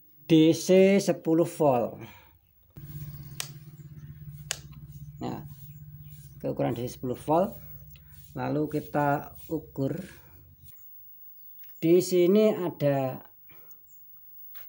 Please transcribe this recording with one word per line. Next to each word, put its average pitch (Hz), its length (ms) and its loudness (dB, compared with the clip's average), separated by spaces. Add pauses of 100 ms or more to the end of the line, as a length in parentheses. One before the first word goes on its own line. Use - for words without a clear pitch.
(260)
D 160 320 6
C 190 400 6
sepuluh 165 480 0
volt. 120 560 0 (3250)
Nah, 123 160 -8 (1040)
ke 139 80 -4
ukuran 135 240 -2
D 117 80 -6
C 123 160 -10
sepuluh 127 160 -6
volt. 170 400 0 (800)
Lalu 147 480 -4
kita 143 560 -2 (160)
ukur. 143 480 -6 (1800)
Di 170 160 6
sini 180 480 4
ada, 143 720 -2 (1500)